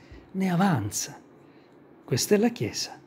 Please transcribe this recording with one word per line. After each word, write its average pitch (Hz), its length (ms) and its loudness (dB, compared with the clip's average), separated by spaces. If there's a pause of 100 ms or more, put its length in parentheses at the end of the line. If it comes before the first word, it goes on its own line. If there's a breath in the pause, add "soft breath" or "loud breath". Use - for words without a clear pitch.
(340 loud breath)
ne 190 180 0
avanza. 165 680 0 (840 loud breath)
Questa - 320 2
è - 20 4
la 226 120 4
Chiesa, - 580 -6